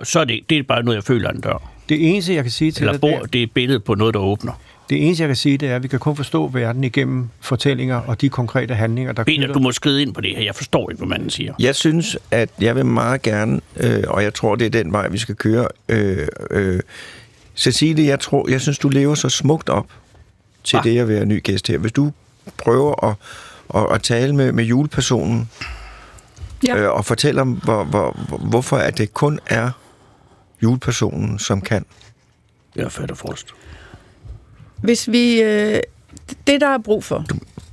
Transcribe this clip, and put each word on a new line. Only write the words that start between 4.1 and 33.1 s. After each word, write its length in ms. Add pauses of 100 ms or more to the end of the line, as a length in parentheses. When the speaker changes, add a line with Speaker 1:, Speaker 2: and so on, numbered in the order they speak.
Speaker 1:
der 60
åbner. 340 (360)
Speaker 2:
Det 160
eneste, 160
jeg 80
kan 60
sige, 220
det 120
er, 60
at 80
vi 40
kan 120
kun 160
forstå 320
verden 360
igennem 460 (100)
fortællinger 560
og 260
de 80
konkrete 460
handlinger, 380
der 100
Speaker 1:
Peter, 140
Speaker 2:
knytter 160
Speaker 1:
du 60
må 120
skride 300
ind 120
på 80
det 140
her. 80
Jeg 120
forstår 340
ikke, 80
hvad 100
manden 220
siger. 300
Speaker 3:
Jeg 160
synes, 420 (140)
at 180 (120)
jeg 140
vil 100
meget 360
gerne, 400 (160)
øh, 300
og 160
jeg 100
tror, 220
det 100
er 40 (140)
den 80
vej, 160
vi 100
skal 180
køre. 320 (220)
Øh, 380 (240)
øh, 280 (760)
Cecilie, 520
jeg 120
tror, 300
jeg 120
synes, 180
du 100
lever 260
så 140
smukt 400
op 180 (760)
til 140
Speaker 1:
Ah. 60
Speaker 3:
det 160
at 80
være 180
ny 180
gæst 240
her. 100
Hvis 140
du 200 (460)
prøver 480
at, 100 (640)
at, 140
at 80
tale 320
med, 160
med 120
julepersonen, 840 (1200)
Speaker 4:
Ja. 80
Speaker 3:
øh, 160
og 140
fortælle 360
om, 120
hvor, 300
hvor, 340 (100)
hvor, 100
hvorfor 400
at 200
det 160
kun 340
er 220 (920)
julepersonen, 760
som 220
kan. 240 (920)
Speaker 1:
Jeg 160
fatter 240